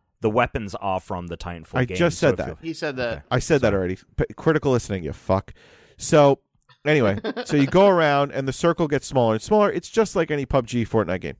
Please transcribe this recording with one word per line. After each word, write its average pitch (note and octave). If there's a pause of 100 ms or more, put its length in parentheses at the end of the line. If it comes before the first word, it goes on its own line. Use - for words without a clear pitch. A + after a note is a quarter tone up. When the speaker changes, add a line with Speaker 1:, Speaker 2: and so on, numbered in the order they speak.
(220)
Speaker 1:
The A2
weapons A2+
are F#2+
from F2
the E2+
Titanfall E2+
Speaker 2:
I C3
Speaker 1:
game, F#2
Speaker 2:
just E3+
Speaker 1:
so E3+
Speaker 2:
said C3+
Speaker 1:
if -
Speaker 2:
that. D2+
Speaker 1:
you're -
Speaker 3:
He E3
said D3+
that. B2
Speaker 1:
Okay. -
Speaker 2:
I B2
said D3
that A#2+
Speaker 1:
Sorry. G2
Speaker 2:
already. F#2 (180)
P-, -
critical D3+
listening, G#2
you C#2+
fuck. - (440)
So, C#3+ (460)
anyway, B2+ (120)
Speaker 3:
<laughs> -
Speaker 2:
so D3+
you C#3
go F#3
around, D3
and C3+
the C3
circle E3+
gets C#3
smaller A#2+
and A2
smaller. G#3
It's -
just A3
like E3+
any C#3+
pub C3
G A#2
Fortnite F#2
game. D#2+